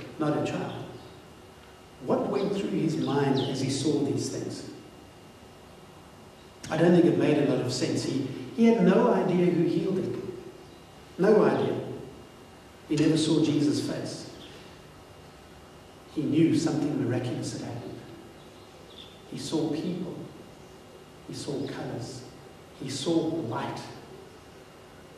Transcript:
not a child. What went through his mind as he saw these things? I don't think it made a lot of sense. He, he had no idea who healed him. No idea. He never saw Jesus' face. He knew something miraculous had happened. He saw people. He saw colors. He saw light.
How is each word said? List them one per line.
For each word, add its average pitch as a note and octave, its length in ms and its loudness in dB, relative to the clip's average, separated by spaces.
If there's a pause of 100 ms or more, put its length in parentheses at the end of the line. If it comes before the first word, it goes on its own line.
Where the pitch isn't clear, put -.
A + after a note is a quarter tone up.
(180)
not D3 200 0
a - 120 0
child. - 340 -6 (1200)
What - 220 0
went - 240 0
through - 180 -2
his D#3 260 0
mind C3+ 440 2
as - 200 -2
he C#3 100 0
saw D3 340 0
these - 240 -2
things? - 420 -8 (2000)
I D#3 60 -2
don't E3+ 160 6
think E3+ 120 8
it C#3 140 6
made D3 200 4
a B2+ 140 2
lot B2 120 0
of A#2+ 80 -2
sense. - 320 -2
He, - 240 -2 (260)
he A3+ 120 6
had A3+ 180 6
no G#3+ 280 6
idea F3+ 340 4
who D#3 180 4
healed - 340 0
him. - 340 -6 (880)
No F#3+ 260 6
idea. - 360 0 (1080)
He D3+ 80 0
never D3+ 200 4
saw D3+ 260 4
Jesus' - 480 2
face. - 400 -8 (1800)
He D3+ 80 -4
knew D3+ 320 4
something - 480 0
miraculous B2 520 -4
had - 80 -8
happened. - 360 -10 (1300)
He - 80 -10
saw D#3+ 320 -2
people. F3 440 -6 (1120)
He - 80 -10
saw - 180 -8 (140)
colors. - 560 -8 (580)
He C3+ 100 -8
saw - 220 -4
light. - 680 -2 (1400)